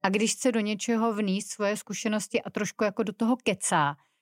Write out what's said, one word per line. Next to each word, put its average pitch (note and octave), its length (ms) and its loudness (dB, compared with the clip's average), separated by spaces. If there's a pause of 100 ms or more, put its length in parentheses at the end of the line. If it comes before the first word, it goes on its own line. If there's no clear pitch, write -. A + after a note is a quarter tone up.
A F#3+ 60 2
když G#3 240 2
chce B3+ 200 2
do A3+ 80 0
něčeho A3 540 0
vnést G3+ 320 -2
svoje G#3 300 0
zkušenosti G#3 640 -2
a - 80 -8
trošku - 340 -2
jako G3+ 180 -2
do F#3+ 100 -2
toho A#3 240 2
kecá, D#3+ 600 2 (260)